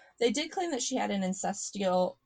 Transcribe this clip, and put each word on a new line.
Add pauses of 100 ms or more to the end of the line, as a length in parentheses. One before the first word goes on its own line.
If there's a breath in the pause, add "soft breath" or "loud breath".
(200 loud breath)
They
did
claim
that
she
had
an
incestual (100)